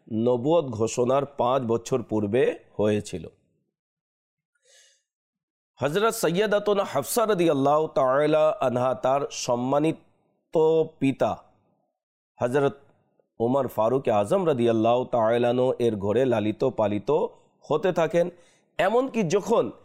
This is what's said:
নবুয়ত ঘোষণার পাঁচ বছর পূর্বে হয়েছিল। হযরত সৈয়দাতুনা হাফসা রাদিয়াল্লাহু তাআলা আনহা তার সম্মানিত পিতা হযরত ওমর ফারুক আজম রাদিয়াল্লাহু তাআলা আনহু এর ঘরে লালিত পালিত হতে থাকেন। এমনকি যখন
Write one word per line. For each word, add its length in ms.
নবুয়ত 520
ঘোষণার 600
পাঁচ 360
বছর 420
পূর্বে 560
হয়েছিল। 480
হযরত 380
সৈয়দাতুনা 720
হাফসা 420
রাদিয়াল্লাহু 640
তাআলা 720
আনহা 360
তার 260
সম্মানিত 1500
পিতা 440
হযরত 340
ওমর 280
ফারুক 420
আজম 380
রাদিয়াল্লাহু 580
তাআলা 440
আনহু 300
এর 160
ঘরে 300
লালিত 380
পালিত 480
হতে 300
থাকেন। 380
এমনকি 460
যখন 480